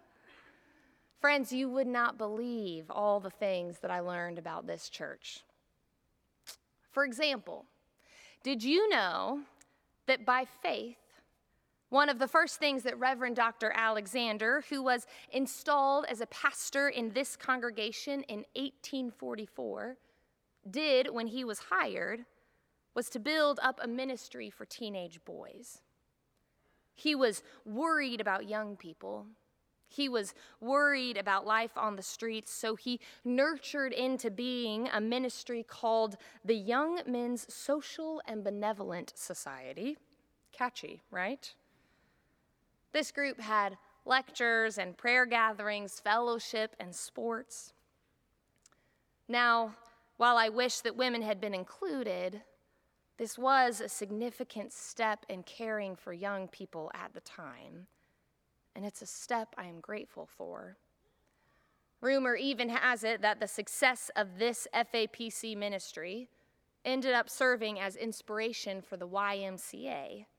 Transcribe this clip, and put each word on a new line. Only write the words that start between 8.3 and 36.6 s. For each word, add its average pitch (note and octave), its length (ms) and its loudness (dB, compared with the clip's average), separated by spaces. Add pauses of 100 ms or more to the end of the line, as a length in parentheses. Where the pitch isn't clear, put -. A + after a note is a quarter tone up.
did B3 220 0
you F#4 240 6
know G#3+ 540 2 (640)
that C4 180 2
by B3 200 4 (160)
faith, A#3+ 360 -4 (920)
one C#4+ 200 8
of B3 100 2
the C4 80 4
first E4 300 6
things C#4 260 2
that A#3+ 140 -2
Reverend B3 380 2
Doctor A3+ 400 2
Alexander, A3 920 2
who C#4 120 -2
was B3 240 2 (260)
installed C#4 760 2
as A3+ 140 -4
a A3+ 60 -4
pastor - 600 0
in A#3 200 -2
this B3+ 260 -2
congregation A#3+ 880 -2
in G#3 220 -10 (100)
eighteen C4 560 -4
forty-four, G#3+ 840 -8 (720)
did C4 440 4
when A#3 140 -2
he B3 160 -4
was A3 160 -4 (100)
hired G#3+ 560 0 (680)
was A#3+ 160 -4
to B3 100 -6
build D4 420 4
up C4 200 2
a A#3+ 60 -4
ministry A#3+ 600 -6
for G#3 160 -16
teenage F#3 600 -10
boys. - 560 -14 (1120)
He D4+ 220 0
was B3 260 4 (240)
worried C4 560 0
about G3 260 -2
young G#3 280 -4
people. F#3+ 500 -12 (640)
He C#4+ 200 -2
was A3+ 260 -2 (280)
worried C4 560 4
about G3 280 2
life A3 320 2
on G#3+ 200 0
the F#3+ 40 -6
streets, A3 520 -6
so A3+ 220 -2
he B3 240 -4 (260)
nurtured C4+ 680 2
into B3+ 400 0
being A#3+ 600 -2
a G#3+ 80 2
ministry A#3+ 640 -2
called A3 480 2 (300)
the A3 100 6
Young C4+ 500 2